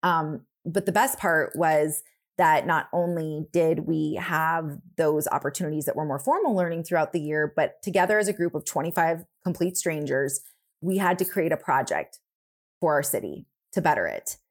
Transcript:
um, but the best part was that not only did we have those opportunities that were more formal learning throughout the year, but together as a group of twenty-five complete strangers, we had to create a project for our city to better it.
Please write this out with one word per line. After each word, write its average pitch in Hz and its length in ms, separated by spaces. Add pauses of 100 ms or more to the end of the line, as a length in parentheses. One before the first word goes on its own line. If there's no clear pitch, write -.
um, 160 420 (200)
but 185 220
the 190 60
best 226 260
part 165 360
was 156 480 (340)
that 156 300
not 160 260
only 160 600
did 160 340
we 156 340
have 160 600 (160)
those 151 320
opportunities 151 560
that - 100
were 156 100
more 143 140
formal 311 340
learning 170 300
throughout 160 300
the 175 80
year, 151 340
but - 260
together 190 380
as 208 80
a 202 60
group 170 240
of 151 80
twenty-five 165 600 (200)
complete 180 320
strangers, 139 640 (400)
we 185 180
had 185 220
to 185 40
create 170 280
a 156 40
project - 600 (600)
for 160 140
our 139 100
city 104 420 (240)
to - 100
better 135 280
it. - 280 (140)